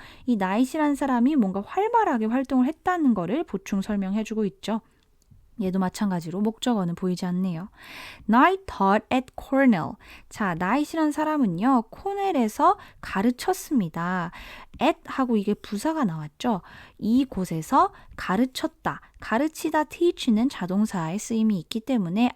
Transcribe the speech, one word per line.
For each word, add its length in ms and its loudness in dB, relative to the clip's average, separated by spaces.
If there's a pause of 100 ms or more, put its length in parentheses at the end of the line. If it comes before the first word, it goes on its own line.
(260)
이 100 2
knight이란 600 0
사람이 400 2
뭔가 280 2
활발하게 600 0
활동을 400 2
했다는 480 2
거를 300 -2
보충 360 -4
설명해주고 640 -2
있죠. 360 -4 (800)
얘도 200 0
마찬가지로 600 -2
목적어는 540 0
보이지 320 -4
않네요. 420 -4 (600)
Knight 380 4
taught 460 2
at 140 0 (100)
Cornell. 580 2 (340)
자, 260 -4
knight이란 560 0
사람은요, 800 2
코넬에서 880 0 (220)
가르쳤습니다. 1300 -2 (500)
at 260 0
하고 300 -2
이게 180 0
부사가 500 -4
나왔죠. 560 -4 (380)
이곳에서 920 0 (240)
가르쳤다. 840 -4 (180)
가르치다, 640 -2
teach는 640 0
자동사의 720 -2
쓰임이 400 0
있기 220 -8
때문에, 560 0